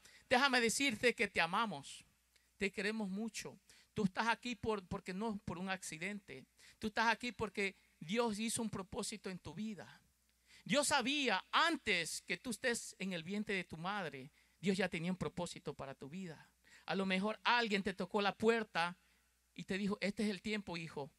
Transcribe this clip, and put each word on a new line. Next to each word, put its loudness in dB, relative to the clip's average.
déjame 6
decirte 4
que 2
te 0
amamos, -2
te 2
queremos -2
mucho. -6
Tú 2
estás 2
aquí 0
por, -2
porque -8
no -4
por -6
un -6
accidente. -6
Tú -6
estás 2
aquí 2
porque -2
Dios 0
hizo -2
un -2
propósito -6
en -8
tu -12
vida. -8
Dios 2
sabía 2
antes 2
que -2
tú -6
estés -2
en -4
el -4
vientre -2
de 0
tu -10
madre, -6
Dios 2
ya 2
tenía -2
un -2
propósito -6
para -10
tu -12
vida. -12
A -2
lo 2
mejor 0
alguien 4
te -2
tocó -2
la 2
puerta 2
y -10
te -2
dijo, 0
"Este -2
es 2
el -4
tiempo, -4
hijo, -8